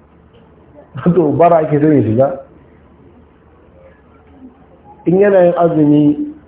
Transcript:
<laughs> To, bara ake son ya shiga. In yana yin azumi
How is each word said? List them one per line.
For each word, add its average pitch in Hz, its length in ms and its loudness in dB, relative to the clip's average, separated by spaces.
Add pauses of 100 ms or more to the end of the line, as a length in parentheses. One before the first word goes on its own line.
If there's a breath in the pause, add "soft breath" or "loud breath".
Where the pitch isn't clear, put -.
(920)
<laughs> 170 220 -4
To, 156 180 0
bara 165 320 2
ake 147 160 -2
son 156 160 2
ya 123 60 2
shiga. 110 380 -2 (2750)
In 175 140 0
yana 196 240 2
yin 175 120 2
azumi 151 720 0 (200)